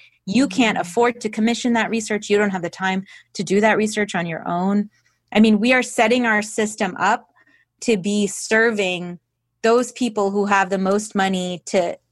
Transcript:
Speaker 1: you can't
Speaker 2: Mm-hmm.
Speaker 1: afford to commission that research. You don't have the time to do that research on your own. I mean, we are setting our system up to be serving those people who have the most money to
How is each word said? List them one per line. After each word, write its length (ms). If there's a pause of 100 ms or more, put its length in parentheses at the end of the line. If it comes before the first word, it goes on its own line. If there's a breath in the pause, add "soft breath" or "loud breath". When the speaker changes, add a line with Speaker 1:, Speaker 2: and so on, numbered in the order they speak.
(260 soft breath)
Speaker 1:
you 200
can't 320
Speaker 2:
Mm-hmm. 40
Speaker 1:
afford 400
to 60
commission 440
that 180
research. 400
You 80
don't 120
have 120
the 80
time 340 (280 loud breath)
to 100
do 180
that 160
research 380
on 120
your 200
own. 440 (420)
I 80
mean, 180
we 140
are 100
setting 420
our 180
system 580
up 260 (560 soft breath)
to 140
be 300
serving 920 (440)
those 300
people 380
who 160
have 240
the 80
most 360
money 520
to 300 (160)